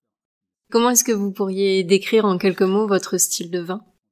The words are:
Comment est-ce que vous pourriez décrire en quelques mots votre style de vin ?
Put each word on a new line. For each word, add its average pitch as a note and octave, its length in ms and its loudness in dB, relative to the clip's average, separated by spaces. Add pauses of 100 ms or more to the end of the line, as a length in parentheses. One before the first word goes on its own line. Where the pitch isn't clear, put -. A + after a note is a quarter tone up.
(720)
Comment A#3 180 2
est-ce A#3+ 140 2
que B3 80 -2
vous G3+ 200 -2
pourriez F#3+ 520 0
décrire G3 420 2
en F#3 140 2
quelques F#3+ 240 0
mots G3 240 2
votre F#3 320 -2
style F3 320 -4
de F3 80 -4
vin ? F3+ 220 -8 (300)